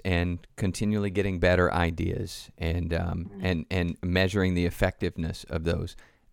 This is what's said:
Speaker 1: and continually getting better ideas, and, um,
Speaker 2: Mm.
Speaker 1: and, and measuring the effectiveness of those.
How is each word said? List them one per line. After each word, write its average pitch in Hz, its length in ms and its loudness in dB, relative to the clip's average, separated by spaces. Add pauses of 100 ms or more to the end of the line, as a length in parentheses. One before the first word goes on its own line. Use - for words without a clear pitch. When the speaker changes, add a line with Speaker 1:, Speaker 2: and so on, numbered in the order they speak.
Speaker 1:
and 87 420 0 (100)
continually 104 520 -2
getting 95 300 0
better 90 340 6
ideas, 87 840 -2
and, 82 340 -2
um, 87 420 -2
Speaker 2:
Mm. - 80 -12
Speaker 1:
and, 90 280 0
and 90 320 0
measuring 92 520 2
the 85 120 2
effectiveness - 840 -2
of 80 160 -4
those. 87 320 -2 (360)